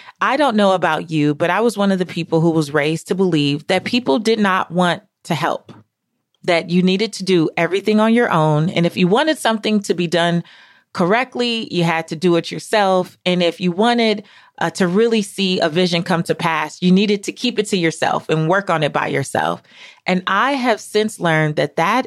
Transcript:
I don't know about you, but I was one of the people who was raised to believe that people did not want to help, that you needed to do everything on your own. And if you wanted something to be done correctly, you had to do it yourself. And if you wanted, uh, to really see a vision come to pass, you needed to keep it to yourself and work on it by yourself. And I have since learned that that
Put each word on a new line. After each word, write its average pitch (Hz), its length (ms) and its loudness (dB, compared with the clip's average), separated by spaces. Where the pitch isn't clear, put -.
I 233 160 0
don't 277 200 2
know 202 180 4
about 170 360 -2
you, 147 240 2
but 165 160 -2
I 185 100 0
was 226 160 0
one 202 140 2
of 190 80 0
the 180 80 -2
people 165 340 -2
who 170 120 4
was 156 200 0
raised 151 360 -2
to 196 80 -2
believe 151 500 0
that 185 160 0
people 247 380 -2
did 220 180 0
not 190 320 0
want 175 320 0
to 170 100 -4
help, - 380 -4
that 165 260 0
you 180 140 4
needed 190 300 0
to 190 100 -10
do 175 320 2
everything 175 420 0
on 220 160 4
your 240 160 2
own. 156 400 2
And 170 160 0
if 170 100 -2
you 180 120 2
wanted 294 300 2
something 214 440 0
to 202 100 -4
be 175 140 -2
done 170 380 0
correctly, 233 840 -2
you 170 80 0
had 165 240 0
to 165 100 -10
do 170 200 2
it 165 160 -2
yourself. 185 720 0
And 180 160 0
if 170 180 0
you 180 120 0
wanted, 220 500 0
uh, 170 100 -2
to 190 160 0
really 226 340 2
see 196 380 -2
a 170 100 0
vision 170 360 0
come 170 180 -2
to 170 100 -2
pass, 156 480 -4
you 180 120 4
needed 202 320 2
to - 80 -8
keep 226 260 -4
it 208 80 -2
to 208 100 -2
yourself 160 520 -2
and 160 200 0
work 196 220 0
on 160 140 0
it 143 80 -2
by 147 160 -2
yourself. 139 520 -2
And 185 220 0
I 214 240 0
have 247 280 0
since 214 380 -2
learned 156 380 0
that 147 180 -2
that 220 320 0